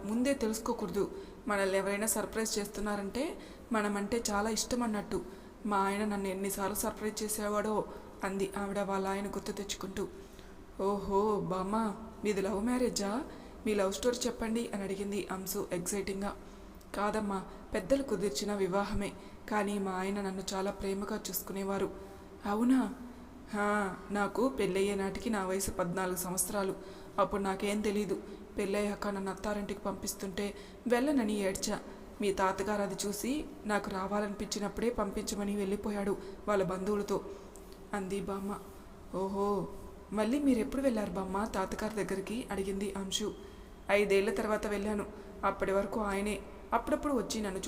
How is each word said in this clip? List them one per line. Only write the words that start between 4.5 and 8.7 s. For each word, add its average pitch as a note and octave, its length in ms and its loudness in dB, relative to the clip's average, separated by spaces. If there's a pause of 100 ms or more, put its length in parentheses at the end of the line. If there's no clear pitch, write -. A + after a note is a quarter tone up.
ఇష్టం A#3 320 0
అన్నట్టు. G#3+ 400 0 (440)
మా G#3 100 4
ఆయన G3 280 4
నన్ను G3+ 240 0
ఎన్నిసార్లు F#3+ 460 0
సర్ప్రైజ్ G#3+ 480 -2
చేసేవాడో, G#3 640 2 (400)
అంది G3 340 0
ఆవిడ G3+ 200 0